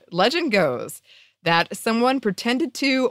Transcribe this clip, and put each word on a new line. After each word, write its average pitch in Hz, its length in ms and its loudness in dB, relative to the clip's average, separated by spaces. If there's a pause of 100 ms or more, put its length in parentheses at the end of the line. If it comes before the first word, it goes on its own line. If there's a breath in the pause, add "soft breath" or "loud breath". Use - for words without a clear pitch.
(120)
legend 247 400 2
goes 127 500 -2 (400 soft breath)
that 170 340 0
someone 240 440 0
pretended 240 540 -2
to 262 360 0